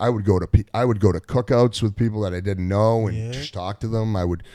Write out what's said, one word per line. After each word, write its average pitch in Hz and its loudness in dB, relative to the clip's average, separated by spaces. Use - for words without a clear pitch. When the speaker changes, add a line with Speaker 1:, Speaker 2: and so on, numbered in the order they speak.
Speaker 1:
I 117 0
would 110 -2
go 95 4
to 85 -2
pe-, - 4
I 117 0
would 113 2
go 95 6
to 80 -6
cookouts 120 2
with 107 0
people 107 -2
that 92 -4
I 90 -6
didn't 92 -2
know 110 2
and 110 -4
Speaker 2:
Yeah. 113 -6
Speaker 1:
just 139 -10
talk 98 -8
to 117 -6
them. 110 -2
I 90 0
would, 87 -2